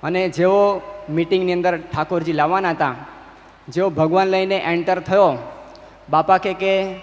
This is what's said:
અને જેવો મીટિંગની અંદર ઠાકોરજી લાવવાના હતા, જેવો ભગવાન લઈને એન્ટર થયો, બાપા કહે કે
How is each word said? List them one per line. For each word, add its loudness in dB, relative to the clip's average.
અને -2
જેવો 2
મીટિંગની 0
અંદર 0
ઠાકોરજી -4
લાવવાના 0
હતા, -2
જેવો -2
ભગવાન 2
લઈને 0
એન્ટર -2
થયો, 2
બાપા 4
કહે -2
કે 0